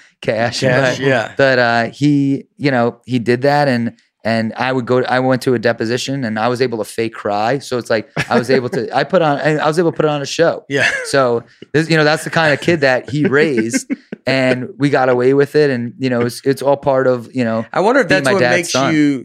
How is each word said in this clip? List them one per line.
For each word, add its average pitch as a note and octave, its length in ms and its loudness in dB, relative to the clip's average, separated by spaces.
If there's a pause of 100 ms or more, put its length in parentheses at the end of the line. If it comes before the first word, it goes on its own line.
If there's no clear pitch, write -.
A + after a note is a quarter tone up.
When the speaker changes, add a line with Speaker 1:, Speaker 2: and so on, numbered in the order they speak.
(200)
Speaker 1:
cash. A#2+ 400 -2
Speaker 2:
Cash, B2+ 380 2
Speaker 1:
But, C3 80 -4
Speaker 2:
yeah. B2 300 0
Speaker 1:
but, C3+ 220 4
uh, A#2 280 2
he, C#3 580 0 (120)
you C#3 140 -2
know, A#2+ 360 0
he B2+ 120 -2
did B2 240 0
that C#3+ 260 2
and, A#2 280 -2 (260)
and A2+ 320 -2
I B2+ 160 -4
would C3 140 -2
go, B2 200 2
I B2 140 0
went B2+ 240 0
to C3 120 0
a A#2+ 40 0
deposition A#2+ 680 -2
and A2 140 -4
I A2 100 0
was B2 120 -2
able A#2+ 160 -2
to G#2 80 -4
fake A2+ 300 -6
cry. A2 440 -2
So B2+ 200 -6
it's A2+ 100 -8
like, A2 220 -2 (200)
I A#2 80 2
was B2 120 -2
able C3 180 0
to, A#2 220 -4
Speaker 2:
<laughs> - 40 -6
Speaker 1:
I C3 80 0
put E3+ 200 0
on, C#3+ 180 0
I D3+ 260 0
was D#3 120 0
able E3 140 2
to - 40 -12
put D#3+ 80 0
on D3 160 0
a C#3 60 -8
show. D#3 420 0
Speaker 2:
Yeah. C#3 200 0 (180)
Speaker 1:
So B2 360 0 (300)
this, D#3 160 0
you D#3+ 80 2
know, D#3 80 4
that's D3+ 200 0
the D#3 60 -10
kind D#3+ 220 2
of C3+ 80 0
kid E3+ 220 0
that B2+ 260 2
he D3 160 -2
raised B2+ 680 0 (180)
Speaker 2:
<laughs> - 180 -18
Speaker 1:
and B2+ 500 0
we C#3+ 140 0
got C3 180 2
away B2+ 240 4
with C#3 240 2
it. D3 140 4
And, A#2+ 280 -6
you C3 120 -2
know, A#2+ 100 0
it's, A#2+ 240 -4
it's C3+ 160 0
all C#3 160 2
part C3+ 300 2
of, A#2+ 280 -2
you B2+ 100 0
know, A2 280 -2
Speaker 2:
I D#3+ 80 0
wonder A#3+ 220 2
if - 60 -4
Speaker 1:
being F#3+ 140 2
Speaker 2:
that's C3+ 40 -2
Speaker 1:
my B2+ 80 2
Speaker 2:
what - 60 2
Speaker 1:
dad's B2 180 2
Speaker 2:
makes - 140 -6
Speaker 1:
son. C3+ 220 0
Speaker 2:
you C#3+ 300 2